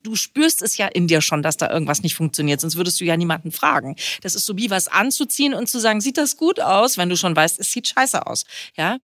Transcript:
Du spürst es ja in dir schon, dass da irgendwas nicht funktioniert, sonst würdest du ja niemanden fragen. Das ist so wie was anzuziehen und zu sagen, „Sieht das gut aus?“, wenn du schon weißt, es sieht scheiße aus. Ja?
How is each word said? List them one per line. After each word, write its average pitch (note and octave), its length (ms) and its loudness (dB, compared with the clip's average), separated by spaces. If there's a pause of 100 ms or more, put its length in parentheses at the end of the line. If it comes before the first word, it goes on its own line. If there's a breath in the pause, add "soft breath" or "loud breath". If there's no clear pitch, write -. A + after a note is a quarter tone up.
Du A3 120 -6
spürst D#4 460 2
es - 160 -2
ja G3+ 100 0
in F3 200 2
dir D#3+ 140 4
schon, D3+ 200 0
dass D#3+ 160 -2
da - 120 0
irgendwas C#3+ 340 -2
nicht F3 120 0
funktioniert, D3 460 0
sonst D#3 140 -2
würdest F3 260 -2
du F3+ 40 -4
ja E3 120 2
niemanden D#3+ 340 -2
fragen. - 440 0 (260 loud breath)
Das - 140 -4
ist - 100 -4
so G3+ 120 -4
wie A3+ 120 -2
was F#3+ 180 0
anzuziehen C4+ 640 0
und A#3+ 160 -4
zu B3 100 -4
sagen, G#3+ 220 2
„Sieht B3+ 160 -2
das D4 200 0
gut E4 220 0
aus?“, G3+ 380 4
wenn F3+ 120 0
du F3 80 0
schon E3+ 180 0
weißt, D#3 240 2
es - 120 -4
sieht - 160 -4
scheiße - 380 0
aus. - 200 -6 (300 loud breath)
Ja? F3+ 300 -2